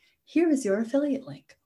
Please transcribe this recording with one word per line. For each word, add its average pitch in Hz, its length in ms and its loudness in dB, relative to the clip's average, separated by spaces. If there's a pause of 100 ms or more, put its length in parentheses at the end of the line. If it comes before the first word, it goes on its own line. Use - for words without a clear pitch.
(240)
"Here 330 260 2
is 269 140 0
your 202 140 2
affiliate 277 480 -2
link." - 400 -18